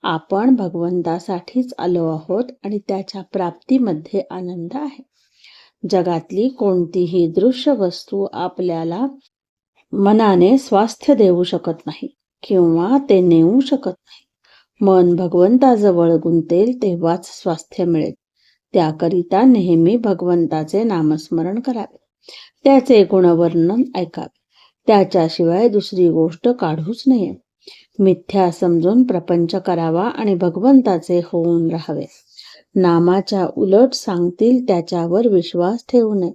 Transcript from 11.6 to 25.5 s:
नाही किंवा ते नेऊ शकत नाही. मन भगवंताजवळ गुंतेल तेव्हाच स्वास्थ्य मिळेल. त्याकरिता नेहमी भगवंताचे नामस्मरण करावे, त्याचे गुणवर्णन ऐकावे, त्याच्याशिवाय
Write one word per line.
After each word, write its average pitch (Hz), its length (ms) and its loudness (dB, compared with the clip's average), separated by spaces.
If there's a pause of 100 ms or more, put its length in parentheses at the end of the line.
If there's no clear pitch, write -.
नाही - 220 -12 (340)
किंवा 180 560 2 (100)
ते 190 120 6
नेऊ 175 400 4
शकत 262 260 -2
नाही. - 400 -14 (540)
मन 185 360 4
भगवंताजवळ 185 960 2
गुंतेल 170 680 0
तेव्हाच 175 600 -4
स्वास्थ्य 175 420 -6
मिळेल. 165 300 -2 (580)
त्याकरिता 175 680 -2
नेहमी 185 540 2
भगवंताचे 180 840 -2
नामस्मरण 165 760 -2
करावे, 240 380 -8 (680)
त्याचे 254 400 6
गुणवर्णन 170 800 2 (120)
ऐकावे, - 440 -10 (480)
त्याच्याशिवाय 185 840 2